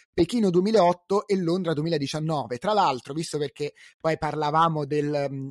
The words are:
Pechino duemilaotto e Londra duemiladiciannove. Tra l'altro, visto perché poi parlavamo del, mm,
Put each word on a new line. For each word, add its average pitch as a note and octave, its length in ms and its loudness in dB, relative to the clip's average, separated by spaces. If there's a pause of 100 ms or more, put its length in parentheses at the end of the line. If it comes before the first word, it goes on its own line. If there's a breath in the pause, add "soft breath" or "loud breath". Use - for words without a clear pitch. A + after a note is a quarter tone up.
(140 loud breath)
Pechino G3 380 2
duemilaotto F#3 720 2
e G3+ 160 0
Londra E3 320 0
duemiladiciannove. D3+ 840 -4
Tra G#3 140 0
l'altro, C#3+ 420 0
visto D#3+ 240 -6
perché D3 340 -6 (260 loud breath)
poi D#3+ 200 0
parlavamo D3+ 680 0
del, D3 420 -2
mm, C3+ 240 -8